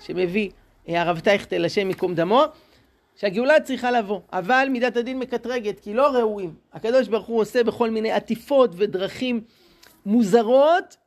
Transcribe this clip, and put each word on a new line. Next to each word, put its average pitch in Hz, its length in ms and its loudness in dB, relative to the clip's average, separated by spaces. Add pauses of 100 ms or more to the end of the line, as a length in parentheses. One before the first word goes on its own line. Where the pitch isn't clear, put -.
שמביא, 185 500 -2 (380)
אה, 170 140 -2
הרב 170 180 0
טייכטל, 185 440 0
השם 190 240 0
ייקום 180 260 -4
דמו, 185 280 4 (760)
שהגאולה 240 440 2
צריכה 247 300 -4
לבוא, 214 300 -2 (120)
אבל 254 380 0
מידת 247 260 -2
הדין 247 220 -4
מקטרגת, 240 640 -6
כי 208 140 -12
לא 262 120 2
ראויים. 214 480 -2 (180)
הקדוש 220 360 0
ברוך 208 180 -2
הוא 226 140 0
עושה 226 240 0
בכל 226 260 0
מיני 220 220 -2
עטיפות 233 640 0
ודרכים 202 640 -4 (640)
מוזרות 240 880 4 (100)